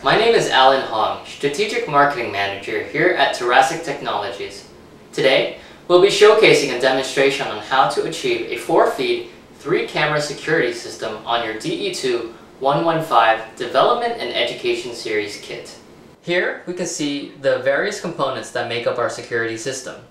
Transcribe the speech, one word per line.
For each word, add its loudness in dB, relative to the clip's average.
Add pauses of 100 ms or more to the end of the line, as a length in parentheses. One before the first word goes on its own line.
My 4
name 6
is 4
Alan 6
Hong, -2
Strategic -2
Marketing 2
Manager -4
here 0
at 0
Thoracic 2
Technologies. -8 (440)
Today, 2 (280)
we'll 8
be 8
showcasing 6
a -4
demonstration 0
on -6
how 2
to -2
achieve -4
a -6
four-feed, 0 (320)
three-camera -2
security -2
system -10
on -2
your -6
D -6
E -4
two -4 (240)
one 0
one 0
five 2
Development 0
and -6
Education -4
Series -6
kit. -14 (440)
Here, -2
we -8
can -4
see -6
the 2
various 0
components -4
that -6
make -2
up -2
our 0
security -4
system. -10